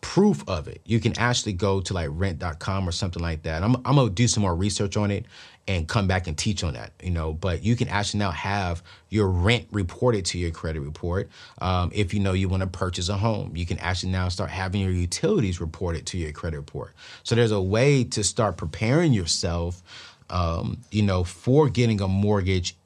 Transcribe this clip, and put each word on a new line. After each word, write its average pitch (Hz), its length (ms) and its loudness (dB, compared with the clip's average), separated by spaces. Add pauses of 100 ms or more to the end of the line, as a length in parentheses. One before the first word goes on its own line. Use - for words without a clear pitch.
proof 196 480 2
of 92 180 -4
it. - 180 -12
You 113 140 2
can 104 180 2
actually 120 360 0
go 98 280 2
to, 90 140 -4
like, 82 160 -2
rent 85 300 -2
dot 82 180 -6
com 95 300 -2
or - 20 -2
something 87 320 -4
like 82 220 -4
that. 80 180 -2
I'm, 120 220 4
I'm 135 100 4
gonna 131 160 6
do 110 160 2
some 113 140 2
more 90 160 2
research 101 400 -2
on 104 160 2
it 101 140 -4 (420)
and 85 180 0
come 98 220 2
back 92 180 2
and 78 100 -4
teach 101 280 -2
on 78 100 -2
that, 55 160 -12 (100)
you 87 120 -4
know, 80 200 -2
but 82 300 -2
you 117 140 2
can 120 100 0
actually 104 320 -2
now 101 140 0
have 92 500 -2 (280)
your 104 180 2
rent 95 420 4
reported 104 540 0
to - 140 -4
your 85 120 -2
credit 80 300 -6
report. 85 480 -4 (320)
Um, 90 340 0
if 101 180 0
you 104 60 0
know 98 140 2
you 95 160 2
wanna 92 180 0
purchase 90 440 -4
a 104 60 0
home, 101 380 -2
you 87 100 -4
can 90 140 -4
actually 92 320 -2
now 92 180 0
start 90 220 -4
having 95 300 -4
your 95 100 0
utilities 90 680 0
reported 82 460 -6
to 95 120 -6
your 76 140 -4
credit 78 240 -6
report. 73 400 -12 (260)
So 117 140 0
there's 117 160 4
a 101 100 2
way 123 400 4
to 101 220 -2
start 101 320 0
preparing 127 560 2
yourself, 87 720 -2 (460)
um, 85 480 -2 (120)
you 104 120 2
know, 95 200 4
for 135 460 4
getting 113 320 2
a 98 80 0
mortgage 95 680 2 (120)